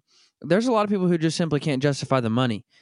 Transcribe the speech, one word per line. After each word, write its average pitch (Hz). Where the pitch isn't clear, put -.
there's 214
a 262
lot 208
of 208
people 185
who 175
just 160
simply 151
can't 135
justify 139
the 117
money. 113